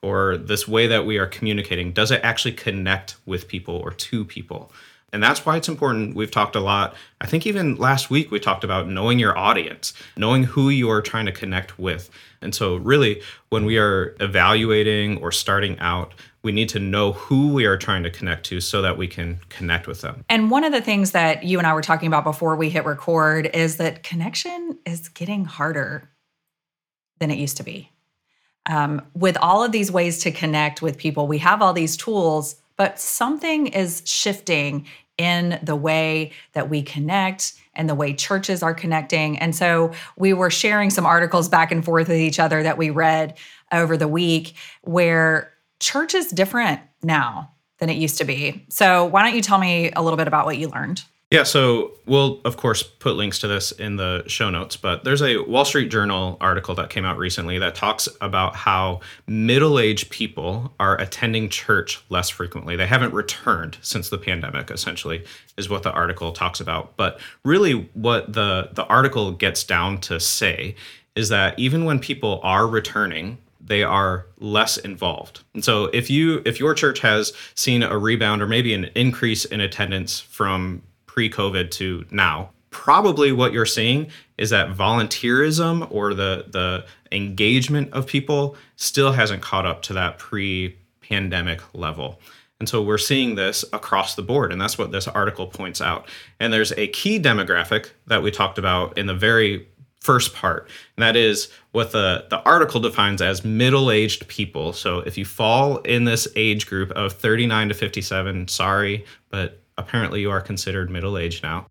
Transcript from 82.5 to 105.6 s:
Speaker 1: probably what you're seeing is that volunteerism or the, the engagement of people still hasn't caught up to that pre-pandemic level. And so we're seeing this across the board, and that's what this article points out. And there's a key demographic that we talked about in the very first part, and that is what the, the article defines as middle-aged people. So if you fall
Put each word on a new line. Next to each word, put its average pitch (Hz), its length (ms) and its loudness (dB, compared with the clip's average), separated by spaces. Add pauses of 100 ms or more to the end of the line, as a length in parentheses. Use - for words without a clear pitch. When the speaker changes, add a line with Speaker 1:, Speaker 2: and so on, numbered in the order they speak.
Speaker 1:
probably 151 600 4
what 127 220 2
you're 113 120 0
seeing 127 460 0 (260)
is 110 140 -2
that 101 200 2
volunteerism 127 1200 2
or 104 200 0
the, 95 360 -2
the 90 360 -2 (280)
engagement 120 800 0
of 135 120 -4
people 143 520 -2 (180)
still 139 380 2
hasn't 107 280 2
caught 95 240 -2
up 87 160 -2
to - 120 -10
that 90 260 -2
pre-pandemic 92 1400 -4 (100)
level. 78 480 -8 (380)
And 110 100 -6
so 113 140 0
we're 104 160 2
seeing 127 380 0
this 98 360 -2
across 98 440 -2
the 104 60 -8
board, 113 280 0
and 90 100 -4
that's 101 160 -2
what 98 140 -4
this 95 160 -4
article 98 400 -2
points 92 340 -10
out. - 280 -4 (320)
And 113 120 0
there's 110 200 2
a 104 160 -2
key 208 320 0
demographic 101 720 2 (180)
that 107 160 2
we 101 80 0
talked 98 260 0
about 92 400 0
in 101 80 -2
the 95 80 -2
very 107 540 2 (320)
first - 340 2
part, 82 340 -4 (280)
and 113 80 2
that 113 100 4
is 110 340 4 (220)
what 117 220 -2
the, 104 360 0
the - 140 -2
article 151 380 4
defines 98 420 0
as 95 220 0
middle-aged 110 840 2
people. 82 460 -6
So 90 260 -4
if 85 180 -8
you 98 80 -6
fall 123 540 2